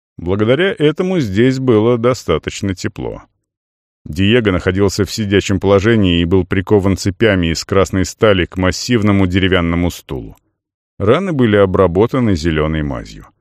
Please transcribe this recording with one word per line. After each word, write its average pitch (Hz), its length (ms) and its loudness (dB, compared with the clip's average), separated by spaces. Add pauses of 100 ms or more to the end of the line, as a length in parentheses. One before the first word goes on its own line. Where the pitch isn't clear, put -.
(180)
Благодаря 110 580 0
этому 175 440 0
здесь 123 400 0
было 120 360 2
достаточно 98 760 -2
тепло. 60 480 -10 (880)
Диего 104 420 2
находился 95 540 0
в 87 60 -8
сидячем 101 500 0
положении 98 600 2
и 87 40 2
был 90 220 0
прикован 98 500 0
цепями 95 560 -2
из - 120 -6
красной 95 420 0
стали 98 400 0
к - 100 -14
массивному 98 720 0
деревянному 87 640 0
стулу. 58 460 -12 (640)
Раны 165 340 0
были 120 240 2
обработаны 98 800 2
зелёной 78 480 -2
мазью. 55 440 -10 (140)